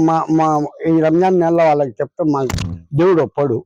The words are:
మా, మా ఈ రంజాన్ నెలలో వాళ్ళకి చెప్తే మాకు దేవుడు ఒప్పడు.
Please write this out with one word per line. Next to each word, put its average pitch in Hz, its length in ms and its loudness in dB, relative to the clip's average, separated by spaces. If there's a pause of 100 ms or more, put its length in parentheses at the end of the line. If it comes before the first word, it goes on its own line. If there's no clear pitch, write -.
మా, 160 100 0 (180)
మా 160 100 2 (440)
ఈ - 20 2 (140)
రంజాన్ 185 360 2
నెలలో 170 280 2
వాళ్ళకి 147 300 -2
చెప్తే 143 220 -8 (120)
మాకు 135 200 -4 (440)
దేవుడు 170 280 2
ఒప్పడు. 135 400 -2